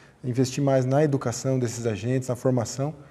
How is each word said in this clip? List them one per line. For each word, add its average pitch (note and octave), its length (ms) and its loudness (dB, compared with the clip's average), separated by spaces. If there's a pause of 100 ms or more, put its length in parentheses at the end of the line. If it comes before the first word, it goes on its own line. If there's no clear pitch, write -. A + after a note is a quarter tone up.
(220)
investir B2+ 400 0
mais C3+ 220 4
na C3+ 180 4
educação C3+ 560 0
desses A2+ 280 -4
agentes, A#2 420 -2
na B2 80 -2
formação, C3 560 -2 (180)